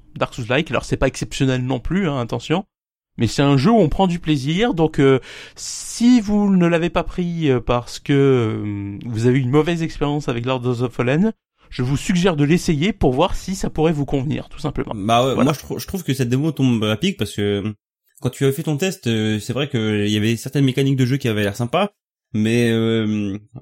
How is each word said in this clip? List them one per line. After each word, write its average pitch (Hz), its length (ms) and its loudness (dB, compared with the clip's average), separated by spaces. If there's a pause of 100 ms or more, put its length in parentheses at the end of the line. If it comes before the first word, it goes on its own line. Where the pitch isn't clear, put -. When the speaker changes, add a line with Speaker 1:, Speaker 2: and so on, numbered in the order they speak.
(160)
Speaker 1:
Dark - 180 -4
Souls-like. 127 380 -2
Alors 110 140 -2
c'est 127 120 -2
pas - 100 2
exceptionnel 131 560 -2
non 127 160 -2
plus, 180 300 -2
hein, 139 100 -2
attention. 127 460 -2 (540)
Mais 117 80 2
c'est 143 160 0
un 143 140 6
jeu 139 140 4
où 233 60 6
on 170 120 4
prend 196 180 2
du 170 120 0
plaisir, 160 560 0
donc, 160 240 0
euh, 135 200 6 (360)
si - 680 2
vous 208 340 2
ne 175 120 4
l'avez 170 240 2
pas 175 120 0
pris, 170 460 -2
euh, 127 100 4
parce 120 380 -2
que, - 160 -2
euh, 110 920 0
vous 117 200 -2
avez 123 140 4
eu - 20 0
une 123 80 -2
mauvaise 156 320 2
expérience 147 480 -4
avec 120 160 -4
Lord 131 220 -2
of 120 140 0
the 123 120 -2
Fallen, 151 400 0 (380)
je - 100 -6
vous 135 160 0
suggère 180 380 2
de 143 80 2
l'essayer 165 500 2
pour 139 200 2
voir 160 220 0
si - 200 -6
ça - 160 -6
pourrait 160 200 0
vous 143 140 -2
convenir, 135 440 -4
tout - 100 -16
simplement. 131 360 -6
Speaker 2:
Bah 113 260 2
ouais, 131 120 0
Speaker 1:
Voilà. 110 120 2
Speaker 2:
moi 151 80 2
je 139 60 -6
trou-, - 200 -10
je - 80 -12
trouve 190 160 -8
que 135 100 -2
cette 123 160 -2
démo 139 220 0
tombe 123 320 0
à 107 120 0
pic 185 220 -2
parce 104 160 -6
que, - 80 -6 (240)
euh, 107 80 -6 (480)
quand 127 80 -2
tu - 160 -2
as 135 60 4
fait 147 120 -6
ton 151 140 -2
test, 190 300 -4
euh, 107 320 0
c'est 117 140 -8
vrai 139 140 -2
que 107 380 0
il 104 60 0
y 107 60 2
avait 113 180 2
certaines 135 300 -2
mécaniques 135 300 2
de 131 120 2
jeu 135 100 0
qui 127 100 -4
avaient 107 160 0
l'air 101 120 -2
sympas, 165 340 -2 (460)
mais, 113 340 2
euh, 110 680 0 (260)